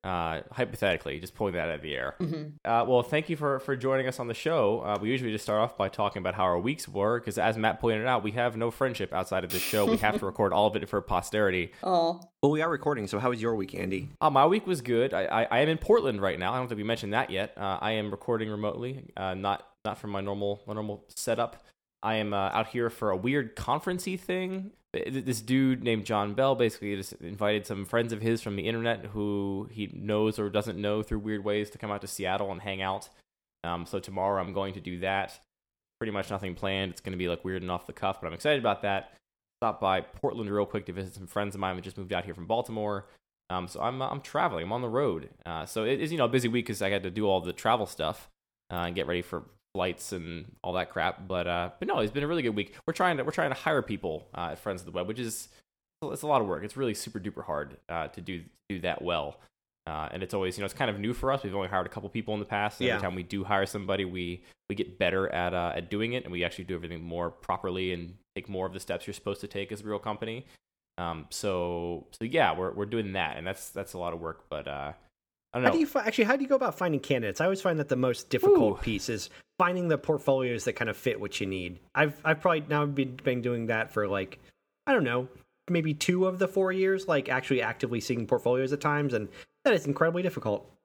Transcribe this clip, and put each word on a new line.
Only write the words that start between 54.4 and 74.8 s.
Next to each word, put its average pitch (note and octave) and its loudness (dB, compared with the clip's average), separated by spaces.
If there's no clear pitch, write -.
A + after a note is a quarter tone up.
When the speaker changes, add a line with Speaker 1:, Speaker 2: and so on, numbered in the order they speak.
Speaker 1:
at F2 -10
Friends F#2 -6
of F2 -16
the F2 -14
Web, F2+ -2
which A2 -6
is, A2+ -6
it's C#3+ -6
a D3+ -4
lot C#3 6
of G#2 2
work. E2+ -2
It's G#2 -10
really B2 0
super - -8
duper F#2+ -6
hard, D2 -4
uh, E2 -4
to - -12
do, F2 -8
do F#2+ -6
that F2 -2
well. D#2 -2
Uh, D#2 -4
and F#2+ -4
it's F#2 -6
always, F#2 0
you G2+ -4
know, - -2
it's F#2+ -4
kind C3 0
of G2+ -4
new G#2+ 0
for C3 0
us. C3+ 0
We've F#2+ -6
only G2 -2
hired F#2 0
a F2+ -8
couple G2+ -10
people G#2+ -4
in G#2 -2
the G2+ -6
past. G#2 -2
And B2+ 2
Speaker 3:
Yeah. A2+ 2
Speaker 1:
every G2+ -2
time F2+ -2
we F#2 -4
do F#2+ -4
hire G2 2
somebody, G2 -2
we, F2+ -6
we G2+ -2
get G2 -4
better F#2 2
at, F2 0
uh, F2 0
at E2+ -6
doing A2 -2
it, B2+ -4
and - -10
we F2 -2
actually F2 -4
do F#2 -6
everything E2 -8
more E2+ -2
properly F#2 -2
and F2 -10
take G2 -10
more F#2+ -2
of F2+ -6
the F#2+ -8
steps - -6
you're G2 -8
supposed - -6
to G2 -10
take G2 -6
as G#2 -8
a - -16
real G#2 -4
company. A2+ -6
Um, E2 -6
so, F2 -2
so A2+ -4
yeah, B2 4
we're, F#2 -2
we're G2+ -4
doing G#2+ -2
that, E2+ 0
and D#2+ -8
that's, - -6
that's - -8
a F#2 -8
lot F2 -2
of E2+ -6
work. E2 -8
But, D2 -6
uh, C#2+ -6